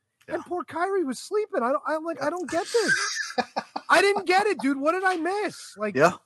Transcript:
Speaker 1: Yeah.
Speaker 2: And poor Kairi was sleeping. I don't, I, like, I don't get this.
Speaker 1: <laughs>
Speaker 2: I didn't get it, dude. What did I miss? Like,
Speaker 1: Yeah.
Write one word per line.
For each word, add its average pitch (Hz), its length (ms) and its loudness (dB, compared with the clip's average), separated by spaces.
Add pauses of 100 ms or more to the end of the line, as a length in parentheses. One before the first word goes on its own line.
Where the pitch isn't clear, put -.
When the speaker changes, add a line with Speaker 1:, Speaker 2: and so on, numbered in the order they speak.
(280)
Speaker 1:
Yeah. - 80 -6
Speaker 2:
And 349 100 -6
poor 349 200 -6
Kairi 359 400 -2
was 254 140 -6
sleeping. 403 440 -4
I 240 60 0
don't, 294 180 -2
I, 302 100 0
like, 320 240 -6
I 294 80 -2
don't 339 200 -6
get 330 160 0
this. - 720 0
Speaker 1:
<laughs> - 520 -4
Speaker 2:
I 320 120 8
didn't 392 240 2
get 370 220 4
it, 339 120 0
dude. 269 180 0
What 285 140 0
did 381 140 0
I 370 100 2
miss? 359 640 -4
Like, 208 180 -4
Speaker 1:
Yeah. 165 180 6 (120)